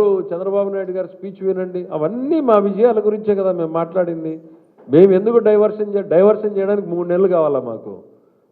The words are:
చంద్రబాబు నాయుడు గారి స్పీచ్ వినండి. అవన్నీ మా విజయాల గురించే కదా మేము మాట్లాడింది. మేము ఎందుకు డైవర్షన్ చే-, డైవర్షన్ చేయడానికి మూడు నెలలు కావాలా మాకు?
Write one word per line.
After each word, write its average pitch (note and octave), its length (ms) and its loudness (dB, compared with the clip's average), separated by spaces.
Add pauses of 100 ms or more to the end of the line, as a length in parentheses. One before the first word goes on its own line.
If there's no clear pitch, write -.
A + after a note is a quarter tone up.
(340)
చంద్రబాబు G3 360 -2
నాయుడు F#3+ 220 -6
గారి F#3 160 -6
స్పీచ్ G3 400 -14
వినండి. F3+ 440 -4
అవన్నీ A#3+ 500 -2
మా A#3 160 4
విజయాల G#3 420 2
గురించే G#3 360 0
కదా F#3+ 160 0
మేము E3 220 -4
మాట్లాడింది. E3 680 -4 (500)
మేము F#3 200 6
ఎందుకు G#3+ 260 2
డైవర్షన్ G#3 580 2
చే-, F#3+ 120 -4
డైవర్షన్ G#3 500 2
చేయడానికి G3 300 -2
మూడు F3 200 -4
నెలలు F3+ 200 2
కావాలా D#3 320 0
మాకు? A2 400 -10 (520)